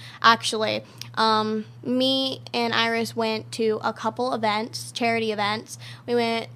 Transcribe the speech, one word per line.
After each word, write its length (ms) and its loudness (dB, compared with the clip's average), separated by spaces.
actually. 640 4
Um, 520 2
me 560 0
and 180 0
Iris 420 2
went 380 -2
to 320 2
a 80 0
couple 400 -2
events, 600 -2
charity 380 0
events. 480 -2
We 80 0
went 420 0